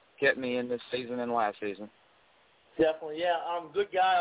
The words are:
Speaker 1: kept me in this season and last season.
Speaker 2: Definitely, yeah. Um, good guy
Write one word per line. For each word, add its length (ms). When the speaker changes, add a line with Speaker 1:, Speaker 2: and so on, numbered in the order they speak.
Speaker 1:
kept 180
me 180
in 140
this 200
season 300
and 140
last 260
season. 300
Speaker 2:
Definitely, 420
yeah. 160
Um, 240
good 200
guy 280